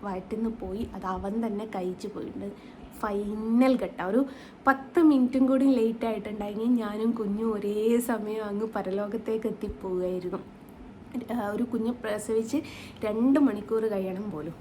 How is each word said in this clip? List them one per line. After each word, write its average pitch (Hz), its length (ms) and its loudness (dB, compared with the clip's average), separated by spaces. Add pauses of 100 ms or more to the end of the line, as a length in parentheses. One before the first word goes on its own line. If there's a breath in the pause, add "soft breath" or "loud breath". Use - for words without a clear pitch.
വയറ്റിൽ 196 320 -6
നിന്ന് 226 140 0
പോയി, 220 440 -6
അത് 190 120 -8
അവൻ 196 400 -2
തന്നെ 208 200 -4
കഴിച്ചു 185 420 -4
പോയിട്ടുണ്ട്. - 720 -10 (180)
ഫൈനൽ 220 840 4
ഘട്ടം. 180 240 -4
ഒരു 240 180 4 (420 loud breath)
പത്ത് 269 320 2
മിനിറ്റും 269 460 6
കൂടി 262 200 4
ലേറ്റ് 226 400 4
ആയിട്ടുണ്ടെങ്കിൽ 208 600 -4
ഞാനും 226 460 2
കുഞ്ഞും 220 420 0
ഒരേ 214 460 2
സമയം 214 460 -2
അങ്ങ് 208 200 -2 (100)
പരലോകത്തേക്ക് 208 720 -2
എത്തിപ്പോവുകയായിരുന്നു. 185 880 -4 (960)
ആ, 220 140 -2
ഒരു 214 160 -2
കുഞ്ഞ് 233 280 -2
പ്രസവിച്ച് 220 680 -2 (480 loud breath)
രണ്ട് 240 340 4
മണിക്കൂർ 220 460 2
കഴിയണം 196 460 -2
പോലും 156 300 -8